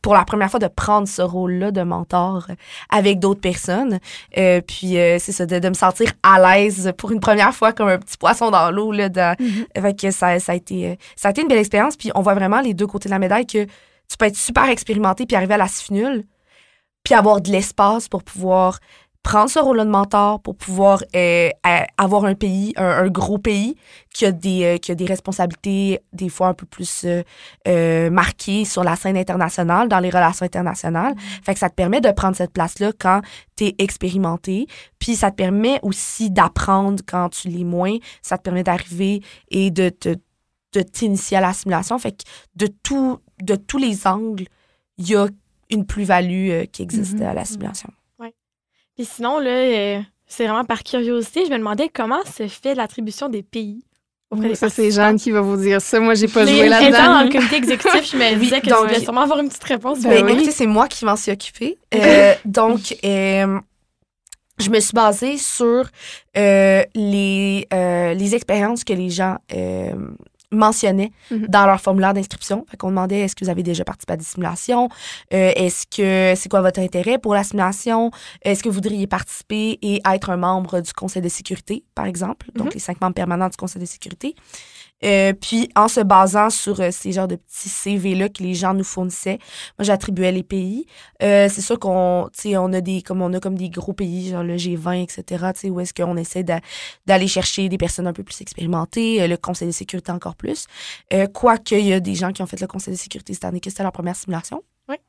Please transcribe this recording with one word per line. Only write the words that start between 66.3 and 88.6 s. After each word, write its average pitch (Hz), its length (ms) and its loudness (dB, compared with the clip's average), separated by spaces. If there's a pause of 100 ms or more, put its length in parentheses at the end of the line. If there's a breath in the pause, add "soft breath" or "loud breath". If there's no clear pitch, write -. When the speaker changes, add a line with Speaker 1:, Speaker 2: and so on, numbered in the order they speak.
Speaker 1:
euh, 196 460 6 (100)
les, 196 800 0
euh, 175 400 0
les 196 220 0
expériences 214 480 0
que 220 100 -4
les 185 160 -2
gens, 185 280 -2 (180)
euh, 92 360 -4 (600)
mentionnaient 214 600 2 (200 loud breath)
Speaker 2:
Mhm. 214 160 -4
Speaker 1:
dans 196 180 6
leur 190 160 4
formulaire 190 320 2
d'inscription. 196 560 -6
Fait 208 80 -18
qu'on 185 120 -6
demandait, « 190 320 -2
Est-ce 196 140 -4
que - 80 -8
vous 185 60 -2
avez 175 140 -4
déjà 170 200 -4
participé - 300 -8
à 165 40 -4
des 160 60 -12
simulations ? 185 640 -2 (460 loud breath)
Euh, 185 220 4
est-ce 180 320 -2
que, 190 520 2
c'est - 80 -10
quoi 196 140 2
votre 185 180 2
intérêt 185 380 -2
pour 220 160 -2
la 196 100 2
simulation ? 208 680 -2 (320 loud breath)
Est-ce 196 180 0
que 233 80 -4
vous 190 60 -2
voudriez 196 320 -4
participer 214 760 -4
et 208 260 -2
être 190 220 0
un 180 80 -2
membre 185 440 -2
du - 120 -12
Conseil 190 300 -8
de 175 60 -4
sécurité, - 540 -10 (120)
par - 100 -4
exemple ? » 190 500 -8
Donc, 233 120 -4
Speaker 3:
Mhm. 370 80 -6
Speaker 1:
les 208 40 -12
cinq - 220 -8
membres 185 140 -2
permanents 180 340 -2
du - 80 -12
Conseil 185 240 -12
de 175 60 -10
sécurité. - 480 -12 (680 loud breath)
Euh, 196 300 4
puis, 226 420 -2
en 208 140 6
se 240 100 0
basant 196 500 6
sur, 202 300 -4
euh, 180 120 0
ces 190 200 -8
genres 190 160 -2
de 175 80 -4
petits - 320 -16
C 202 300 -4
V-là 190 320 -2
que 196 120 -12
les 180 120 -4
gens 185 200 -2